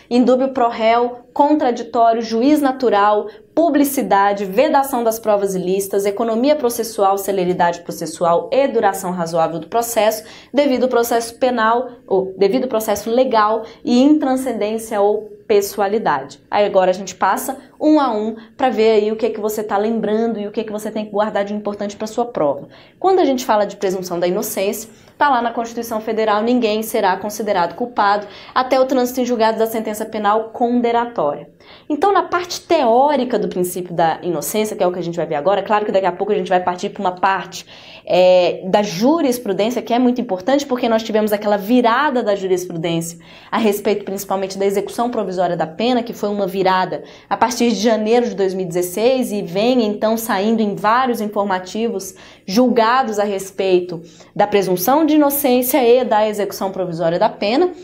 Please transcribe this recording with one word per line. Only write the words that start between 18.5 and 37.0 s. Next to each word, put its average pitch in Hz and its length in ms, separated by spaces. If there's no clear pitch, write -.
pra 262 140
ver 220 220
aí 214 200
o 214 60
que 240 80
é 220 40
que - 120
você 214 200
tá 208 160
lembrando 214 640
e 208 80
o 208 40
que 220 100
é - 20
que 214 80
você 208 180
tem 214 160
que 208 60
guardar 202 320
de 202 100
importante 208 440
pra 214 100
sua 240 180
prova. 151 440
Quando 370 220
a 339 60
gente 262 180
fala 214 220
de 196 100
presunção 185 420
da 175 80
inocência, 208 640
tá 294 120
lá 247 120
na 233 100
Constituição 233 480
Federal, 214 420
ninguém 220 400
será 214 360
considerado 202 580
culpado 208 500
até 254 240
o 262 60
trânsito 254 340
em 247 60
julgado 220 340
da 220 80
sentença 220 380
penal 220 460
condenatória. 233 1000
Então, 311 240
na 359 100
parte - 380
teórica 254 760
do 185 120
princípio 180 440
da 165 280
inocência, 208 540
que - 80
é 180 40
o 180 40
que 185 80
a 170 40
gente 170 140
vai 160 80
ver 160 100
agora, 185 260
claro 208 240
que 208 60
daqui 190 140
a 175 60
pouco 196 200
a 202 40
gente 185 140
vai 180 120
partir 180 280
pra - 120